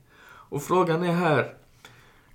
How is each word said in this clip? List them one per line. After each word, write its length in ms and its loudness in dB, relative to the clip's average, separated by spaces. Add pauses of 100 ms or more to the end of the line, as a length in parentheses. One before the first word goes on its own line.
(240)
Och 400 -12
frågan 400 0
är 100 0
här, 400 0 (800)